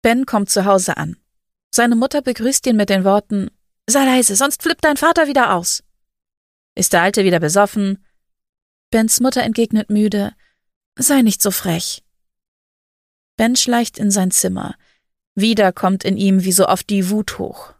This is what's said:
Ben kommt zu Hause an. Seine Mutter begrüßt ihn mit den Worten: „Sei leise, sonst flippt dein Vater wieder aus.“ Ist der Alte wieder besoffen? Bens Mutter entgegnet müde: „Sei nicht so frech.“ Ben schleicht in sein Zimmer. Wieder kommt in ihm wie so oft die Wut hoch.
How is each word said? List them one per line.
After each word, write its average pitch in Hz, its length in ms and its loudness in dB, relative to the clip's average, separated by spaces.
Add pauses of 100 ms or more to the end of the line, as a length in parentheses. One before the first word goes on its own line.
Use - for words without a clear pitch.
Ben 240 240 0
kommt 202 240 -2
zu 190 140 0
Hause 196 320 2
an. 156 200 -8 (560)
Seine 233 220 2
Mutter 262 260 0
begrüßt 247 460 -2
ihn 240 80 2
mit 208 140 0
den 196 140 0
Worten: 196 460 0 (400)
„Sei 277 160 2
leise, 254 300 2
sonst 277 260 -2
flippt 330 240 -2
dein 302 120 2
Vater 320 300 2
wieder 254 280 2
aus.“ - 280 -4 (920)
Ist - 180 0
der 175 80 4
Alte 196 220 0
wieder 175 160 2
besoffen? 196 680 0 (840)
Bens 220 280 2
Mutter 254 220 0
entgegnet 226 480 0
müde: 208 460 0 (600)
„Sei 269 280 2
nicht 214 180 2
so 202 80 0
frech.“ - 540 -6 (1300)
Ben 233 200 0
schleicht 240 420 -2
in 208 140 0
sein 190 180 0
Zimmer. - 460 -4 (580)
Wieder 208 380 2
kommt 190 320 -2
in 190 120 -2
ihm 190 280 2
wie 185 80 -2
so 190 160 2
oft - 240 -4
die 196 180 -2
Wut 214 300 -4
hoch. - 400 -12